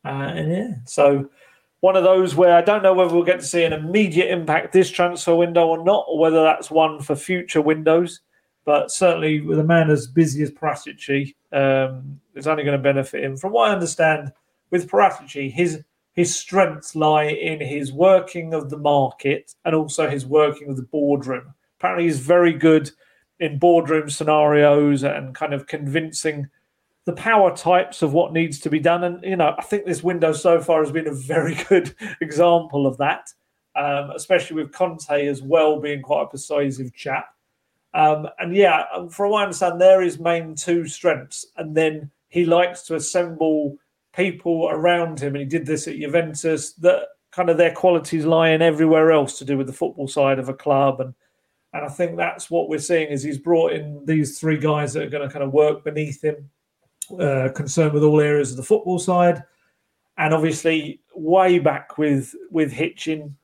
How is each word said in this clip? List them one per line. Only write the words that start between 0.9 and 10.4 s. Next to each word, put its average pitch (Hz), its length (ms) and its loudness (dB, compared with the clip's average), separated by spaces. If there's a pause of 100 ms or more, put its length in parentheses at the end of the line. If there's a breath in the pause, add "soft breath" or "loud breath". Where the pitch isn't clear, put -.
one 190 140 4
of 180 80 4
those 185 320 4
where 175 200 6
I 170 60 8
don't 208 220 0
know 190 100 6
whether 180 200 2
we'll 170 100 4
get 180 160 2
to - 60 -14
see 175 180 0
an 160 100 0
immediate 175 580 0
impact 160 420 -2
this 185 160 4
transfer 175 460 0
window 170 320 4
or 165 160 -2
not, 196 240 2
or 156 120 -4
whether 160 240 4
that's - 280 2
one 156 300 2
for 143 140 -4
future 175 460 -2
windows. 160 600 0 (440)
But 147 260 0
certainly 156 500 0
with 156 180 0
a 151 40 0
man 160 260 4
as 127 180 0
busy 151 360 0